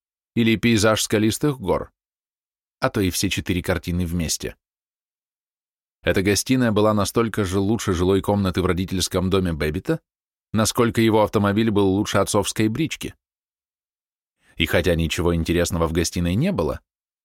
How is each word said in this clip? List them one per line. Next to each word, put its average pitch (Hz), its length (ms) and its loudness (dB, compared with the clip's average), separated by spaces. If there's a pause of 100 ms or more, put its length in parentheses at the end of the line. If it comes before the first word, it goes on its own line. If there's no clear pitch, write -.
(360)
или 113 220 2
пейзаж 107 440 2
скалистых 113 560 0
гор, 85 360 -4 (880)
а 135 80 -2
то - 100 -4
и 92 120 2
все - 180 -2
четыре 90 340 -4
картины 87 420 -2
вместе. 80 520 -6 (1500)
Эта 90 180 0
гостиная 110 520 2
была 107 200 4
настолько 104 520 0
же 92 140 0
лучше 101 340 0
жилой 92 280 2
комнаты 95 400 0
в 87 40 0
родительском 90 640 -2
доме 90 240 0
Бэббита, 78 480 -4 (500)
насколько 113 480 0
его 110 240 4
автомобиль 104 480 2
был 101 160 4
лучше 98 300 0
отцовской 101 500 0
брички. - 480 -6 (1400)
И 80 80 2
хотя 87 300 2
ничего 82 380 0
интересного 82 540 0
в 80 60 -4
гостиной 87 420 -2
не 165 160 0
было, 78 300 -4 (440)